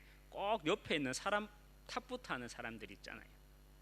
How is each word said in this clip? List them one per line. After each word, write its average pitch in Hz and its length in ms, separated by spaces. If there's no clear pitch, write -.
꼭 202 360
옆에 180 300
있는 135 180
사람 208 340
탓부터 - 460
하는 123 140
사람들 113 440
있잖아요. - 380